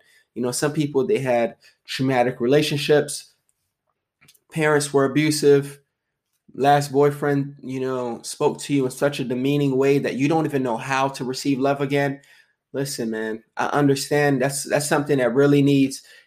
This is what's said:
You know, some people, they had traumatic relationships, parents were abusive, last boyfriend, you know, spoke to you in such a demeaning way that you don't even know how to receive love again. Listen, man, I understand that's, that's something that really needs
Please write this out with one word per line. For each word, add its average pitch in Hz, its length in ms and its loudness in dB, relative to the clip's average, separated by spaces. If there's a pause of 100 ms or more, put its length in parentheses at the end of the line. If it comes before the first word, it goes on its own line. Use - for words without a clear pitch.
(340)
You 117 80 -8
know, 123 100 -2
some 147 220 -2
people, 143 320 0
they 208 140 0
had 120 380 -2 (280)
traumatic 131 560 0
relationships, 147 840 2 (1200)
parents 151 400 0
were 139 140 4
abusive, 143 720 2 (760)
last 143 380 2
boyfriend, 143 680 0
you 131 180 -8
know, 127 440 -6
spoke 143 360 -2
to - 140 -6
you 139 100 2
in 135 80 -2
such 143 300 -2
a - 20 -4
demeaning 131 540 0
way 139 200 4
that 123 180 -2
you 139 120 0
don't 160 180 2
even 139 160 -2
know 120 140 -2
how 131 320 -2
to 135 160 -8
receive 127 340 -4
love 139 220 0
again. 143 400 -2 (540)
Listen, 131 380 -6
man, 110 300 -6 (140)
I 123 120 -4
understand 143 760 0
that's, 139 220 -4
that's 143 260 -2
something 147 300 0
that 120 140 0
really 143 280 4
needs 139 420 2 (240)